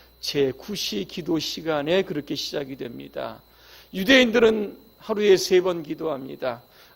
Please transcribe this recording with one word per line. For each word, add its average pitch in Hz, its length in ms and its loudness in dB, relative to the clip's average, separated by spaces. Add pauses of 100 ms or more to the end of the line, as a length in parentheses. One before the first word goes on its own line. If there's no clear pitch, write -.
(200)
제구 135 560 -2
시 196 300 -6
기도 165 320 -4
시간에 160 640 -2
그렇게 151 320 -6
시작이 139 420 -8
됩니다. 131 640 -10 (540)
유대인들은 220 840 4 (220)
하루에 208 380 4
세 185 260 4
번 175 200 -2
기도합니다. 143 800 -6 (340)